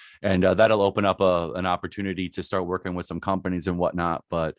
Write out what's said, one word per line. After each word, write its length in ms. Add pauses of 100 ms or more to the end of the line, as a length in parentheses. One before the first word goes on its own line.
(220)
And, 220
uh, 100
that'll 280
open 220
up 160
a, 320
an 140
opportunity 640
to 120
start 240
working 280
with 120
some 140
companies 480
and 100
whatnot. 520
But 280